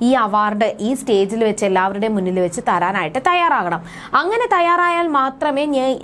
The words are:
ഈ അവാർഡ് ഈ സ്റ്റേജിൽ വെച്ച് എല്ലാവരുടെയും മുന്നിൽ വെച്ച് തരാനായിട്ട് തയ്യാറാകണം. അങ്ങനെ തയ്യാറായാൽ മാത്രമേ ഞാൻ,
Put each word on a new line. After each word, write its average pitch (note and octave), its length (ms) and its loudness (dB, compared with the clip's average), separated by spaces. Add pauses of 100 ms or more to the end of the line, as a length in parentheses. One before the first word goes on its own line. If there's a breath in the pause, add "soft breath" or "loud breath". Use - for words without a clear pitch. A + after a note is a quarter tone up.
ഈ A#3+ 120 4
അവാർഡ് G#3+ 680 0
ഈ A3 140 -2
സ്റ്റേജിൽ A3 500 0
വെച്ച് G#3 220 0
എല്ലാവരുടെയും G3 500 0
മുന്നിൽ F#3 240 0
വെച്ച് F3+ 220 -2
തരാനായിട്ട് F#3 580 -2
തയ്യാറാകണം. C4+ 640 0 (320 loud breath)
അങ്ങനെ G4+ 420 0
തയ്യാറായാൽ F4 520 2
മാത്രമേ C#4 580 0
ഞാൻ, C4 380 0